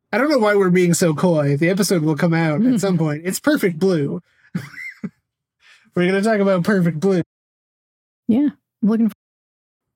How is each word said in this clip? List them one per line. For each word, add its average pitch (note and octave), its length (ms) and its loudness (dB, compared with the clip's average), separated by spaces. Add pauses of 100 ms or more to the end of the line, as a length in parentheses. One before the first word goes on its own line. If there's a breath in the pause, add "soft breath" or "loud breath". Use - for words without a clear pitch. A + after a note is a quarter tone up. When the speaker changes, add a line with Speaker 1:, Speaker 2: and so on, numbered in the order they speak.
(120)
Speaker 1:
I G#3 60 0
don't C#4+ 120 0
know C#4+ 80 2
why G#3 180 2
we're F#3+ 140 2
being F3 240 4
so E3 200 0
coy. D3 420 0
The E3 120 0
episode F#3+ 340 0
will D#3 140 0
come E3+ 180 0
out E3 300 0
at B3 160 2
Speaker 2:
<laughs> - 0 -
Speaker 1:
some F#3 180 0
point. D#3 260 -2
It's F#3 140 -6
Perfect G3+ 400 -2
Blue. F3 440 -2 (320 loud breath)
<laughs> - 1400 -16
We're F3+ 120 0
gonna G3 160 0
talk A3 180 0
about G3 240 0
Perfect F3 340 0
Blue. F#3 240 0 (1040)
Speaker 2:
Yeah, C4+ 220 2 (340)
I'm G3+ 60 2
looking A3+ 200 2
for - 60 -6 (800)